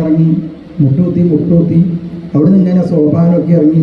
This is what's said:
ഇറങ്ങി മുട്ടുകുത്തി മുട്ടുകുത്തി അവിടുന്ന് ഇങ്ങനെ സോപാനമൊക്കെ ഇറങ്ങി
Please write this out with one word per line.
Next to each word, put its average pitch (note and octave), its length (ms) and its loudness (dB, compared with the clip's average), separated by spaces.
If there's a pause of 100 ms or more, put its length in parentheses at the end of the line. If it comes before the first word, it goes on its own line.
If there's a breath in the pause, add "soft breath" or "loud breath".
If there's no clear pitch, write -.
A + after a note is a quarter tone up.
ഇറങ്ങി D#3+ 280 2 (520)
മുട്ടുകുത്തി F3 400 0 (100)
മുട്ടുകുത്തി - 480 0 (560)
അവിടുന്ന് F#3 240 2
ഇങ്ങനെ F3+ 280 0
സോപാനമൊക്കെ E3 640 0
ഇറങ്ങി D#3+ 300 2